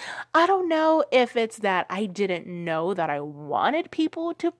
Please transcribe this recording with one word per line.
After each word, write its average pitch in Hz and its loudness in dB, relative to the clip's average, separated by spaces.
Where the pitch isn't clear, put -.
I 330 6
don't 370 2
know 320 4
if 247 4
it's 226 -2
that 190 0
I 202 -2
didn't 180 -2
know 170 -2
that 170 -2
I 143 -2
wanted 151 -2
people 330 -2
to 339 -2